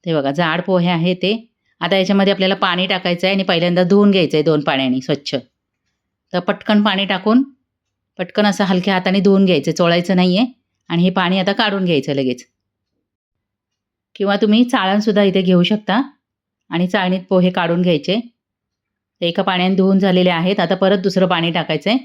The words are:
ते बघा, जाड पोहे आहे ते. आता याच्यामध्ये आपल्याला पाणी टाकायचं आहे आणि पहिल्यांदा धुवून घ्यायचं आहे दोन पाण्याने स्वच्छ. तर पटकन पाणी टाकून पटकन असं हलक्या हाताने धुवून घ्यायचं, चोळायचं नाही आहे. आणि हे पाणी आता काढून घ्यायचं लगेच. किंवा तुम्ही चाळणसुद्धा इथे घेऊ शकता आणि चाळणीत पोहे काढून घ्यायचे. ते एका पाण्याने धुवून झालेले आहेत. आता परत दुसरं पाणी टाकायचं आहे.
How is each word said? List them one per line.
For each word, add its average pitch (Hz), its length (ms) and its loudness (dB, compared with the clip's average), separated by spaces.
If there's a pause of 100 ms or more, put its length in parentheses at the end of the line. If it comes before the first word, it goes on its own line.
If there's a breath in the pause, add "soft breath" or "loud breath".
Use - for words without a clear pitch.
ते 165 80 -2
बघा, 139 180 -2
जाड 165 300 -2
पोहे 180 280 0
आहे 175 260 0
ते. 208 280 -4 (360)
आता 170 160 -2
याच्यामध्ये 196 360 2
आपल्याला 190 240 0
पाणी 185 300 -2
टाकायचं 180 400 -2
आहे 190 80 0
आणि 196 100 -2
पहिल्यांदा 175 380 0
धुवून 202 280 4
घ्यायचं 175 260 0
आहे 151 80 2
दोन 151 160 2
पाण्याने 135 400 -2
स्वच्छ. - 340 -6 (1000)
तर 180 80 -4
पटकन 208 420 0
पाणी 196 240 0
टाकून 208 360 0 (760)
पटकन 202 280 -2
असं 202 180 0
हलक्या 185 300 0
हाताने 185 260 0
धुवून 196 240 4
घ्यायचं, 165 280 0
चोळायचं 175 440 0
नाही 180 220 2
आहे. 247 80 0 (440)
आणि 170 120 0
हे 180 80 2
पाणी 185 280 -2
आता 190 140 -2
काढून 196 320 -2
घ्यायचं 151 300 0
लगेच. 127 300 -4 (1700)
किंवा 202 200 0
तुम्ही 220 280 2
चाळणसुद्धा 208 580 0
इथे 190 200 2
घेऊ 180 200 4
शकता 208 380 0 (680)
आणि 175 180 -2
चाळणीत 185 320 -2 (100)
पोहे 185 220 2
काढून 175 300 -2
घ्यायचे. 175 380 0 (1000)
ते 175 80 -2
एका 175 140 -2
पाण्याने 185 340 0
धुवून 190 220 2
झालेले 180 320 2
आहेत. 180 300 -2
आता 175 160 0
परत 190 240 2
दुसरं 185 280 0
पाणी 170 240 -2
टाकायचं 160 380 -4
आहे. 254 140 0